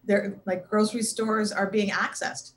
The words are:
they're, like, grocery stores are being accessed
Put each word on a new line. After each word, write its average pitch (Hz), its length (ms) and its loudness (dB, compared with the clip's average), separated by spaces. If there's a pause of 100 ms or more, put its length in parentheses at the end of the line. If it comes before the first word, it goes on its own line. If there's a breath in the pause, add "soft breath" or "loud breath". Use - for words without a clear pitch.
they're, 202 420 0
like, 185 240 -2
grocery 214 340 2
stores 214 500 0
are 190 180 0
being 202 200 2
accessed - 640 -4